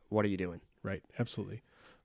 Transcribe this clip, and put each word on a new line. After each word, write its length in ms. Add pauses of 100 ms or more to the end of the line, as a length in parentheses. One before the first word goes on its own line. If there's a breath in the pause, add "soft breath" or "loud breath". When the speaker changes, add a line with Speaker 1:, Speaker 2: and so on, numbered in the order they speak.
Speaker 1:
what 180
are 40
you 80
doing? 240 (200)
Speaker 2:
Right. 220 (160)
Absolutely. 420 (440 soft breath)